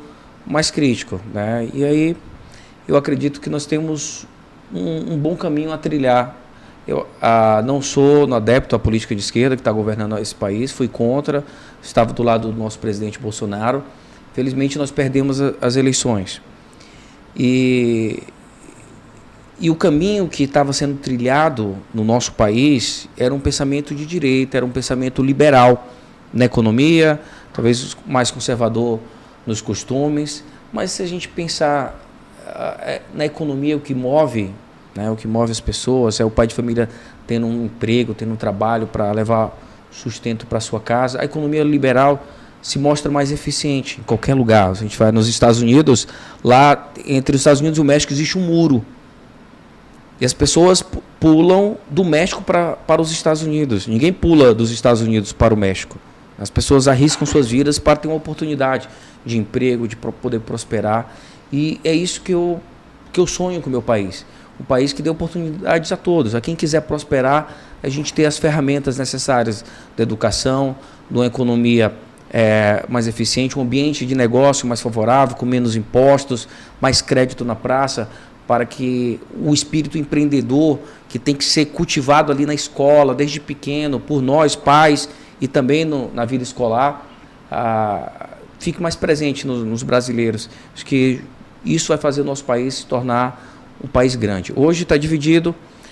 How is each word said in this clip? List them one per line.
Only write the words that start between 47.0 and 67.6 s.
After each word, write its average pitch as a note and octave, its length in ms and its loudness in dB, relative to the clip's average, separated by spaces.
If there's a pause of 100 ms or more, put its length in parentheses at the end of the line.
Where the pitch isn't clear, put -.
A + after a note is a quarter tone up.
entre C#3 300 0
os C3 60 2
Estados D3 180 6
Unidos D#3 180 0
e E3 40 2
o - 20 4
México C#3+ 300 2
existe D3+ 240 -2
um F#3 40 0
muro. E3 440 2 (1400)
E B2+ 40 -2
as B2 60 0
pessoas F3 500 4
pu-, - 220 -10 (160)
pulam F3+ 580 4 (120)
do D#3+ 160 0
México E3 360 0
pra, F3 320 0
para D#3+ 280 0
os D#3+ 100 -2
Estados D#3 300 0
Unidos. D3+ 460 0
Ninguém B2 260 2
pula D3+ 400 6
dos A2+ 180 0
Estados A#2+ 300 2
Unidos A2 320 0
para A2+ 200 4
o G#2+ 40 2
México. F#2+ 400 -2 (420)
As G2+ 100 -8
pessoas C3+ 380 2
arriscam C#3+ 380 2
suas C#3+ 240 2
vidas C#3+ 300 2
para D3+ 180 2
ter D3+ 100 -8
uma D#3 100 -2
oportunidade D3 720 -4 (380)
de A#2 120 -2
emprego, A#2+ 500 -2
de G#2+ 80 -10
pro-, - 180 -8
poder - 260 -6
prosperar. A2+ 760 -4 (380)
E D3+ 320 -2
é D#3+ 100 0
isso E3+ 280 -2
que F#3+ 120 -4
eu, F3 280 -2 (500)
que - 80 -4
eu F3+ 80 4
sonho F3+ 340 -4
com C#3 60 -8
o C3 40 -4
meu B2 100 -2
país. G#2+ 440 -2 (340)
Um - 40 -14
país C3+ 300 0
que - 80 -10
dê D#3 80 -2
oportunidades E3 800 -4
a F#3 60 -4
todos. D#3 360 0
A A#2+ 60 0
quem D#3+ 160 -6
quiser D#3 260 0
prosperar, D3 720 -2 (280)